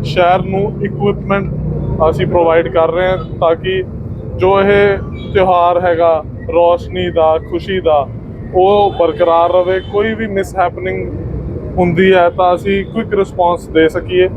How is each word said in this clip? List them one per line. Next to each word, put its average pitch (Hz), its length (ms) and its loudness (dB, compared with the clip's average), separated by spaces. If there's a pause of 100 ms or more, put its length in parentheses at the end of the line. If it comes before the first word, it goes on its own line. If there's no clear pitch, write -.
ਸ਼ਹਿਰ 180 380 2
ਨੂੰ 196 420 -4
ਇਕਵਿਪਮੈਂਟ 202 640 -2 (600)
ਅਸੀਂ 175 160 -2
ਪ੍ਰੋਵਾਈਡ 165 420 2
ਕਰ 165 220 2
ਰਹੇ 180 180 0
ਹਾਂ, 185 80 0
ਤਾਂ 165 400 -2
ਕਿ 185 280 -4 (520)
ਜੋ 196 240 4
ਇਹ 202 380 4 (340)
ਤਿਉਹਾਰ 175 480 4
ਹੈਗਾ 165 440 2 (280)
ਰੋਸ਼ਨੀ 175 580 0
ਦਾ, 160 280 2 (120)
ਖੁਸ਼ੀ 180 300 -4
ਦਾ, 151 280 0 (460)
ਉਹ 202 460 4
ਬਰਕਰਾਰ 165 520 2
ਰਵੇ। 185 280 2
ਕੋਈ 214 340 -2
ਵੀ 220 120 -6
ਮਿਸਹੈਪਨਿੰਗ 185 840 -4 (680)
ਹੁੰਦੀ 180 360 4
ਹੈ 175 160 4
ਤਾਂ 180 240 2
ਅਸੀਂ 196 300 -2
ਕੁਇਕ 214 300 -6
ਰਿਸਪੌਂਸ 175 540 -2
ਦੇ 160 200 4
ਸਕੀਏ। 180 480 0